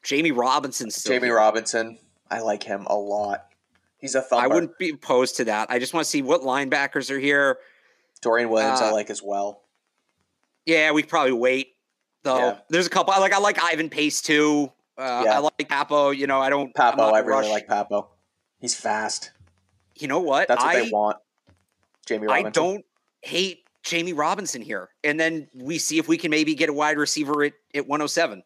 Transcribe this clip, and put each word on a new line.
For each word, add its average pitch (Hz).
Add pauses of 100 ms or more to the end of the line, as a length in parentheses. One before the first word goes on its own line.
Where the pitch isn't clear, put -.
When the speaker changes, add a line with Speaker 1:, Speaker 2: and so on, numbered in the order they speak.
Speaker 1:
Jamie 156
Robinson's 127
still 107
Speaker 2:
Jamie 123
Speaker 1:
here. 117
Speaker 2:
Robinson. 113 (320)
I 113
like 104
him 101
a -
lot. 101 (520)
He's 131
a 135
thumper. 120
Speaker 1:
I -
wouldn't 165
be 180
opposed 131
to 131
that. 110
I 123
just 127
wanna 160
see 147
what 139
linebackers 135
are 135
here. 139 (640)
Speaker 2:
Dorian 117
Williams, 113
I 110
Speaker 1:
Uh, -
Speaker 2:
like 107
as 101
well. 101 (1040)
Speaker 1:
Yeah, 156
we 151
could 151
probably 143
wait, 127 (480)
though. 131
Speaker 2:
Yeah. 123 (100)
Speaker 1:
There's 175
a 165
couple. 190
I 196
like, 196
I 202
like 202
Ivan 165
Pace, 151
too. 147 (280)
Uh, 127
Speaker 2:
Yeah. -
Speaker 1:
I -
like 147 (120)
Papo. 143
You 139
know, 135
I 135
don't, 143
I'm 123
Speaker 2:
Papo, -
Speaker 1:
not 110
Speaker 2:
I 110
really 110
Speaker 1:
rush- -
Speaker 2:
like 104
Papo. 104 (520)
He's -
fast. 107 (680)
Speaker 1:
You 147
know 147
what? 151
Speaker 2:
That's 123
what 165
Speaker 1:
I, 120
Speaker 2:
they 117
want. 107 (880)
Jamie 107
Speaker 1:
I 127
Speaker 2:
Robinson. 208 (100)
Speaker 1:
don't 196 (380)
hate 180 (180)
Jamie 170
Robinson 156
here. 98 (160)
And 151
then 160
we 135
see 151
if 156
we 165
can 160
maybe 151
get 156
a -
wide 151
receiver 147
at, 147 (220)
at 143
one 147
oh 147
seven. 143